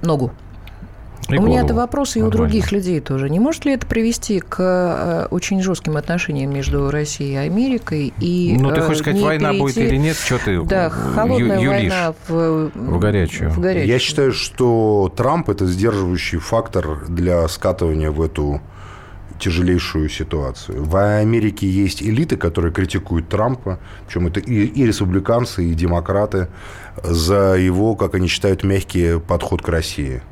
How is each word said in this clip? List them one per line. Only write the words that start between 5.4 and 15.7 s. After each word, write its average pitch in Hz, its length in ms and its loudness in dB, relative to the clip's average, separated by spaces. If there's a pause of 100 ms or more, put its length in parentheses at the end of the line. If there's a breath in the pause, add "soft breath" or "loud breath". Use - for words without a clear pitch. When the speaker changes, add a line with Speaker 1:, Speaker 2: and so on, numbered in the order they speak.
Speaker 1:
жёстким 165 340 -2
отношениям 143 560 -2
между 139 380 0
Россией 147 440 -4
и - 20 -2
Америкой? 160 840 -2
И, 175 420 2
Speaker 2:
Ну, 139 120 4
ты 160 80 2
Speaker 1:
э, - 20 2
Speaker 2:
хочешь 156 160 2
сказать, 151 220 0
Speaker 1:
не 139 40 2
Speaker 2:
война 151 300 2
будет 143 220 2
Speaker 1:
перейти 226 180 2
Speaker 2:
или 135 80 2
нет? 160 140 2 (100)
Чё 123 180 0
ты 92 180 0
Speaker 1:
Да, 185 240 2
Speaker 2:
ю-, - 40 0 (240)
Speaker 1:
холодная - 460 2
Speaker 2:
юлишь - 320 2
Speaker 1:
война 170 220 0 (140)
в, 160 460 2
Speaker 2:
в 87 240 -2
горячую? 95 520 2
Speaker 1:
в 82 100 0
горячую. 180 260 2
Speaker 3:
Я 120 140 4
считаю, 135 320 2
что 107 840 2
Трамп — 147 340 0
это 98 160 0
сдерживающий 92 720 0